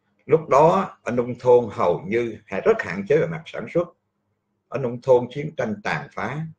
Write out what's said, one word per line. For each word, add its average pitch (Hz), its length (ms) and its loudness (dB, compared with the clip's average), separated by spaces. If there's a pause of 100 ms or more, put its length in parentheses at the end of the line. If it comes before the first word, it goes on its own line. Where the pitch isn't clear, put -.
(260)
lúc 160 220 0
đó 165 540 4
ở 110 100 -6
nông 123 260 -4
thôn 123 320 4
hầu 92 360 0
như 113 400 -4
hay 98 140 -6
rất 220 220 2
hạn 98 260 -8
chế 143 80 4
về 151 100 2
mặt 80 200 -8
sản - 280 -12
xuất. 170 140 0 (800)
Ở 120 100 -8
nông 123 240 -6
thôn 123 280 4
chiến 156 260 -10
tranh 110 280 -4
tàn 76 280 -4
phá, 131 340 -8 (120)